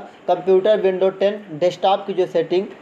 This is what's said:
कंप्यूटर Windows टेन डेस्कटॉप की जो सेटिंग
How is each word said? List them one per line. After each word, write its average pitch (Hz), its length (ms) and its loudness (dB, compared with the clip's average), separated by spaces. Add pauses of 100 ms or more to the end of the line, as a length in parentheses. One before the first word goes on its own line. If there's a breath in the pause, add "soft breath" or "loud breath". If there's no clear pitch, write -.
(300 loud breath)
कंप्यूटर 190 560 2
Windows 185 360 0
टेन 208 240 0 (140)
डेस्कटॉप 190 480 0
की 196 80 -6
जो 180 140 0
सेटिंग 175 380 0 (160)